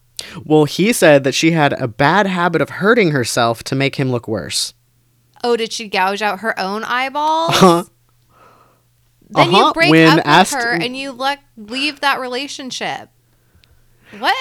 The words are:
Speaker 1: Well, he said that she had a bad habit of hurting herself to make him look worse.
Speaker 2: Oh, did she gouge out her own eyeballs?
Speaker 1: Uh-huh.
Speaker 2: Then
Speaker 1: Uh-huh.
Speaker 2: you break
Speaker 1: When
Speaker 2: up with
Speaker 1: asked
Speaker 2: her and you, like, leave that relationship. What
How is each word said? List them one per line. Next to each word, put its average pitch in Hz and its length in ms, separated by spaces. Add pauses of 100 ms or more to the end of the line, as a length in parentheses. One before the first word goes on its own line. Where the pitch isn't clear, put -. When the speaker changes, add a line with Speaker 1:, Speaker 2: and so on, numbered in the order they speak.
(440)
Speaker 1:
Well, 151 200
he 180 280
said 151 320
that 131 100
she 160 180
had 151 220
a - 120
bad 156 400
habit 175 360
of 135 80
hurting 202 400
herself 120 540
to - 100
make 135 220
him 131 140
look 120 160
worse. - 460 (720)
Speaker 2:
Oh, 240 120
did 220 160
she 226 160
gouge 196 340
out 202 180
her - 180
own 196 240
eyeballs? 294 680
Speaker 1:
Uh-huh. 175 340 (1400)
Speaker 2:
Then - 200
Speaker 1:
Uh-huh. 214 200
Speaker 2:
you 294 40
break 330 180
Speaker 1:
When 160 180
Speaker 2:
up 285 80
with - 100
Speaker 1:
asked 170 280
Speaker 2:
her 233 180
and 247 240
you, 269 160
like, 269 280 (160)
leave 262 440
that 277 200
relationship. 247 880 (1080)
What 285 220